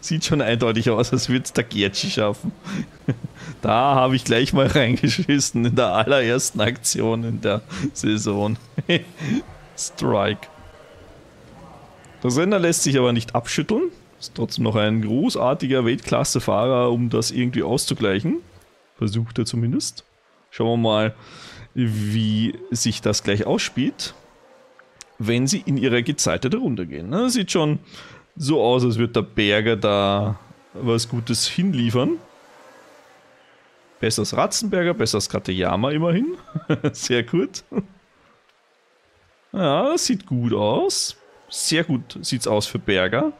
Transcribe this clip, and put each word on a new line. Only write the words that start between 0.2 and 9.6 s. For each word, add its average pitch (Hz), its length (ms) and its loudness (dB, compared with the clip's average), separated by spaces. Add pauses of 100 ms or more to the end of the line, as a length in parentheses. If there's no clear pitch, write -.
schon 151 160 2
eindeutig 117 480 2
aus, 117 220 2
als 127 180 0
würd's 123 240 0
der 123 100 0
Gierci 101 460 -2
schaffen. 104 420 -2 (560)
<laughs> 131 60 0 (480)
Da 123 340 2
habe 131 220 4
ich - 80 -2
gleich 123 260 2
mal 135 160 4
reingeschissen 127 960 2
in 117 120 2
der 117 180 2
allerersten 123 680 2
Aktion 113 640 0
in 113 160 -4
der 110 220 0 (320)
Saison. 107 640 0 (300)
<laughs> 180 100 2 (800)